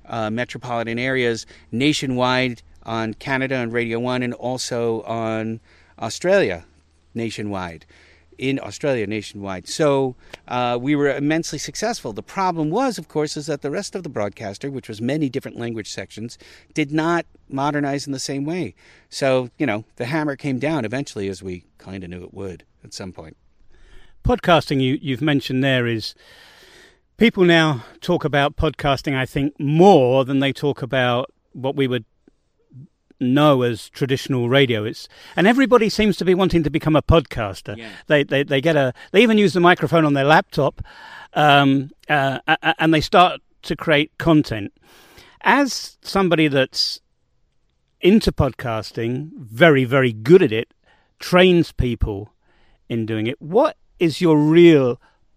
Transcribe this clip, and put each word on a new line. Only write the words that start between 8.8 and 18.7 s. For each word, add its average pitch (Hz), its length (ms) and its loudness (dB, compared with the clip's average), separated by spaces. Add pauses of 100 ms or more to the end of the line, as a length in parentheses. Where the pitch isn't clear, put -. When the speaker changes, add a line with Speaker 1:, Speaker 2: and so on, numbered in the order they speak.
Speaker 1:
nationwide. 101 640 -10
So, 139 480 0 (320)
uh, 123 320 -2
we 143 160 -2
were 143 180 0
immensely 151 440 -4
successful. 202 540 -8
The 98 100 -12
problem 170 480 -4
was, 233 280 -2
of 165 100 -14
course, 151 280 -4
is 147 100 -10
that 147 160 -6
the 143 80 -6
rest 190 240 -8
of 190 80 -10
the 170 60 -10
broadcaster, 104 600 -8
which 131 180 -12
was 110 120 -12
many 139 280 -2
different 123 300 -10
language 113 320 -8
sections, - 480 -14 (360)
did 151 180 -4
not 165 320 -2 (240)
modernize 139 580 -4
in 143 60 -8
the 131 60 -8
same 139 260 -8
way. 156 300 -8 (340)